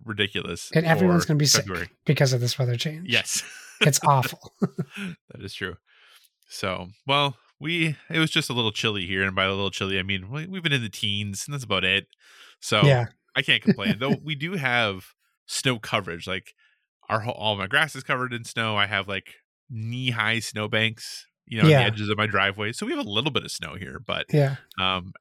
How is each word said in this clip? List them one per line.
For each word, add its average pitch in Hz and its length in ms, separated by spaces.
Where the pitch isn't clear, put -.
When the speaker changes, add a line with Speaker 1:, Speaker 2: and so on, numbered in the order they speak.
Speaker 1:
ridiculous 101 680
Speaker 2:
And 165 120
everyone's 175 380
Speaker 1:
for - 60
Speaker 2:
gonna 151 100
be 151 60
sick 110 200
Speaker 1:
February. 87 240
Speaker 2:
because 143 260
of 127 80
this 120 180
weather 123 200
change. 156 320
Speaker 1:
Yes. - 340
<laughs> - 180
Speaker 2:
It's 147 240
awful. 135 560
<laughs> - 0
Speaker 1:
That - 140
is 98 100
true. 90 220
So, 92 400
well, 139 300
we, 160 360
it 160 80
was 160 140
just 156 180
a 135 40
little 117 180
chilly 104 340
here, 95 180
and 95 120
by 95 80
a 95 60
little 98 220
chilly, 95 280
I 92 40
mean, 95 280
we, 156 160
we've 190 160
been 160 100
in 131 80
the 110 80
teens, 101 560
and 143 80
that's 135 120
about 95 180
it. 95 240
So 107 240
Speaker 2:
Yeah. 123 220
Speaker 1:
I 131 60
can't 123 200
complain. 107 380
Though 139 200
Speaker 2:
<laughs> - 40
Speaker 1:
we 151 120
do 160 180
have 120 540
snow 127 320
coverage. 90 480
Like, 92 260
our 110 100
whole, 110 160
all 107 220
my 95 100
grass 143 260
is 131 100
covered 127 300
in 117 120
snow. 110 320
I 101 100
have, 98 220
like, 95 260
knee-high 113 680
snowbanks, 110 880
you 110 140
know, 107 60
on 156 40
Speaker 2:
Yeah. 143 120
Speaker 1:
the 117 40
edges 107 240
of 104 80
my 107 80
driveway. 101 480
So - 140
we 320 60
have 294 120
a - 40
little 120 220
bit 113 120
of - 80
snow 78 240
here, - 300
but - 280
Speaker 2:
Yeah. 139 220
Speaker 1:
um, 92 420